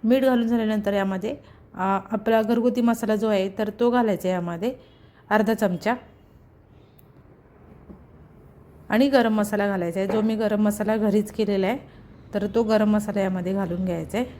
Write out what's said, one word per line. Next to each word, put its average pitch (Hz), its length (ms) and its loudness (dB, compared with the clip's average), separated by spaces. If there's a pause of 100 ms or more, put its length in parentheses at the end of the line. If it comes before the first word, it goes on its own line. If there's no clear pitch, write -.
मीठ 254 180 4
घालून 247 260 2
झाल्यानंतर 214 440 0
यामध्ये, 196 440 -2 (380)
आ, 190 240 0 (120)
आपला 220 320 2
घरगुती 233 380 0
मसाला 226 360 0
जो 214 120 -2
आहे 196 200 0 (100)
तर 208 120 -2 (100)
तो 240 100 4
घालायचा 220 380 0
आहे 185 60 0
यामध्ये 175 400 -4 (560)
अर्धा 214 240 4
चमचा. 208 400 0 (3000)
आणि 247 200 4
गरम 233 260 4
मसाला 208 320 0
घालायचा 185 340 -2
आहे, 190 80 -2
जो 214 120 0
मी 220 140 0
गरम 214 280 0
मसाला 214 340 0
घरीच 208 360 0
केलेला 202 340 0
आहे, 240 120 -2 (560)
तर 202 200 -2
तो 233 80 2
गरम 214 280 2
मसाला 208 300 0
यामध्ये 185 320 -2
घालून 185 320 -2
घ्यायचा 170 340 -4
आहे. 247 80 -2 (140)